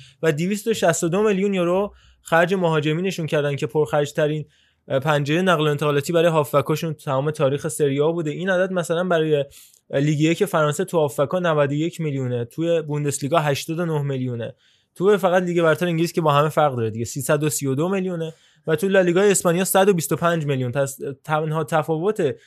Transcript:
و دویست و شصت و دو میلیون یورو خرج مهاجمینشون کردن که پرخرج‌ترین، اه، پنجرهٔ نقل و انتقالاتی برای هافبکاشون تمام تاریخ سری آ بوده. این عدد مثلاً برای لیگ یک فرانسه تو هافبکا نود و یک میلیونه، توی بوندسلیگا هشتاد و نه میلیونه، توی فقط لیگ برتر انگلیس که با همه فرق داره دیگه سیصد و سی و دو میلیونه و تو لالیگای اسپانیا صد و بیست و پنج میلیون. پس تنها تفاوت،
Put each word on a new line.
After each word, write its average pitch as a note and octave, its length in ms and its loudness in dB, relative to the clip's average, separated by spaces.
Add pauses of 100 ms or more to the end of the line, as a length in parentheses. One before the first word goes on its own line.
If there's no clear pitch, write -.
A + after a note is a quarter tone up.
(240)
و D#3+ 80 4
دویست F3+ 360 -2
و A3+ 60 2
شصت F3 300 0
و F3 60 0
دو F#3+ 140 0
میلیون G3+ 300 2
یورو F#3 400 0 (280)
خرج E3+ 320 2
مهاجمینشون E3 760 0
کردن C#3+ 280 0
که D3 120 -4
پرخرج‌ترین، D3+ 800 0 (420)
اه، C3+ 120 0
پنجرهٔ D3 420 0
نقل E3 260 2
و - 20 2
انتقالاتی D3 440 0
برای E3 180 4
هافبکاشون D3+ 640 0
تمام C#3+ 380 -4
تاریخ D3 360 0
سری C#3+ 340 0
آ D#3 100 2
بوده. E3 200 -4
این D#3+ 180 -4
عدد F#3 220 0
مثلاً F3 320 -2
برای D#3 420 2 (480)
لیگ D3 260 2
یک E3 260 2
فرانسه D#3 400 0
تو F3 140 -2
هافبکا F3+ 400 0
نود D#3 320 0
و - 20 -4
یک D#3+ 280 -4
میلیونه، B2+ 440 -4
توی E3 360 -2
بوندسلیگا D3 580 -2
هشتاد D3+ 400 -2
و F3+ 60 -4
نه D#3 160 -2
میلیونه، B2+ 540 -6 (400)
توی G3+ 220 2
فقط F#3 260 2
لیگ F3 180 0
برتر D#3+ 240 2
انگلیس E3+ 280 0
که F3+ 80 -2
با D#3 100 2
همه D3 180 4
فرق D3 260 2
داره A2+ 140 -2
دیگه A2 160 -6
سیصد D3 380 -2
و D#3 60 0
سی C#3+ 180 -4
و C3+ 80 0
دو D#3+ 140 0
میلیونه F3+ 440 -4 (340)
و D#3+ 80 2
تو G3 120 0
لالیگای F#3+ 440 4
اسپانیا F3+ 320 2
صد F#3+ 260 4
و G#3 40 6
بیست E3+ 180 -2
و E3 40 0
پنج E3+ 300 0
میلیون. C3 260 -2
پس C#3 260 -4 (260)
تنها D#3 400 -2
تفاوت، D#3+ 560 -2 (280)